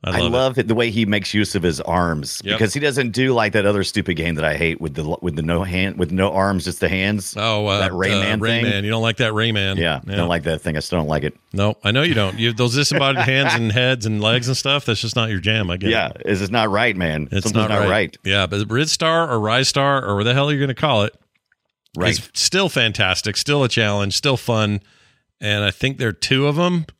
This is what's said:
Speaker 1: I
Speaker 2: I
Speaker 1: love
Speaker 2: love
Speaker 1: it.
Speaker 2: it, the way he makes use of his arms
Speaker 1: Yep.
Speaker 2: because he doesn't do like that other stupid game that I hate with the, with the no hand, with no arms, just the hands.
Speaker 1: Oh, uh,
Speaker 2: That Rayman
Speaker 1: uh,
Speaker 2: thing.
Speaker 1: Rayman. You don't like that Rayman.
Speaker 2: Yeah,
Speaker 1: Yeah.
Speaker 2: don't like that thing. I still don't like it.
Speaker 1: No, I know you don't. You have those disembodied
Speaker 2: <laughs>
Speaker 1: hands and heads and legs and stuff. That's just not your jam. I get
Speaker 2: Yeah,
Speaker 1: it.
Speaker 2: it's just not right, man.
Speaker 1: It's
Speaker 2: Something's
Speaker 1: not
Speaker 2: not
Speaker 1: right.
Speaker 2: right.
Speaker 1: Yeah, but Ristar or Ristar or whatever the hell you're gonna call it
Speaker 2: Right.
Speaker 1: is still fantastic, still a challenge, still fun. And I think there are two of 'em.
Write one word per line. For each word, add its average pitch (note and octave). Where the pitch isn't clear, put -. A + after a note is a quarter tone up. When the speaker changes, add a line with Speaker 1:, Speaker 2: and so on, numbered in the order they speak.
Speaker 1:
I F2+
Speaker 2:
I -
Speaker 1:
love F2
Speaker 2:
love C3
Speaker 1:
it. B2
Speaker 2:
it, A2+
the A2
way A#2
he A2
makes G2+
use G#2
of F2
his E2+
arms E2+
Speaker 1:
Yep. G#2
Speaker 2:
because A2
he C#3+
doesn't C#3
do C3
like A2
that G#2
other G2+
stupid F#2
game E2
that D2+
I D2+
hate E2
with D2
the, D#2
with E2
the E2
no E2
hand, F#2
with E2+
no F#2+
arms, F#2+
just F2+
the E2+
hands. F#2+
Speaker 1:
Oh, G#2+
uh, G2+
Speaker 2:
That F#2+
Rayman F#2+
Speaker 1:
uh, A2
Speaker 2:
thing. A#2
Speaker 1:
Rayman. G2+
You G#2
don't A2+
like A2+
that A2+
Rayman. G#2+
Speaker 2:
Yeah, D#2+
Speaker 1:
Yeah. G2
Speaker 2:
don't F2
like E2+
that D#2+
thing. D#2
I D2+
still F2
don't D2+
like D2+
it. D2
Speaker 1:
No, G2+
I G2+
know C3
you D#3+
don't. G2
You A2+
have A2+
those A#2+
disembodied C#3
Speaker 2:
<laughs> -
Speaker 1:
hands C#3
and A2+
heads B2
and G#2+
legs A#2
and C3
stuff. C#3
That's A2+
just A2+
not A2+
your G2+
jam. G2
I F2+
get G2
Speaker 2:
Yeah, G#2
Speaker 1:
it. -
Speaker 2:
it's F#2+
just F#2+
not A2
right, G#2
man. D#2
Speaker 1:
It's G2
Speaker 2:
Something's G#2+
Speaker 1:
not A2
Speaker 2:
not G#2+
Speaker 1:
right. G2+
Speaker 2:
right. G2
Speaker 1:
Yeah, G2
but G2+
Ristar D#3+
or A#2+
Ristar C3
or G2+
whatever G2+
the B2
hell C#3+
you're C#3+
gonna C3+
call B2
it G#2+
Speaker 2:
Right. F2+
Speaker 1:
is -
still F#3+
fantastic, G#2
still D3
a A#2+
challenge, G2+
still C#3
fun. G#2+
And G#2
I G2
think C3+
there B2
are -
two C#3
of D3
'em. F3